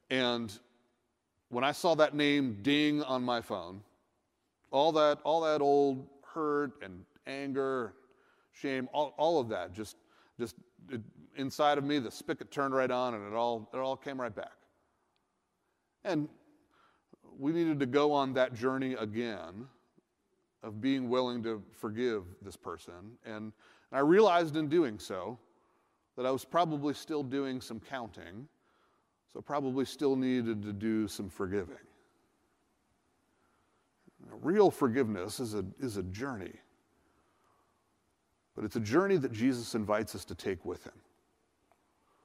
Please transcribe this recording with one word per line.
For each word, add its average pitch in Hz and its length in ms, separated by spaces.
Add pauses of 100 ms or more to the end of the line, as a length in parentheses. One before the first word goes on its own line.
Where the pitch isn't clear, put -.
(100)
And 120 420 (960)
when 123 160
I 143 80
saw 165 240
that 147 180
name 143 480
ding 147 400
on 131 200
my 120 180
phone, 98 400 (880)
all 147 220
that, 151 320
all 165 180
that 151 180
old 143 460 (280)
hurt 147 480
and 95 220 (220)
anger, 135 680 (580)
shame, 131 400
all, 143 240
all 160 220
of 120 120
that, 92 220
just, 107 240 (440)
just 117 160 (340)
it, 123 100 (360)
inside 143 420
of 139 60
me, 147 140
the 110 120
spigot - 400
turned 139 240
right 127 160
on 123 240
and 104 120
it 104 80
all, 117 380
it 127 40
all 131 200
came 131 240
right 117 140
back. - 180 (1500)
And 156 240 (1080)
we 139 140
needed 165 280
to 139 60
go 147 260
on 135 220
that 127 200
journey 131 400
again 107 720 (960)
of 107 180
being 131 280
willing 123 340
to 110 200 (100)
forgive 110 520 (160)
this 98 160
person. 85 380 (300)
And, 110 100
and 107 180 (400)
I 131 60
realized 170 580
in 156 120
doing 139 300
so 101 400 (800)
that 127 80
I 131 60
was 131 140
probably 151 500
still 151 280
doing 131 380
some 110 200
counting, 107 680 (840)
so - 80
probably 135 440
still 135 300
needed 123 480
to 104 100
do 110 360
some 101 200
forgiving. 95 480 (2500)
Now, 107 120
real 180 300
forgiveness 110 720
is 110 140
a, 98 100 (160)
is 120 160
a 95 80
journey, 101 480 (2000)
but - 100
it's 110 120
a 117 40
journey 175 360
that 131 160
Jesus 117 420
invites 107 400
us 95 120
to 92 80
take 95 300
with 87 200
him. - 80 (1300)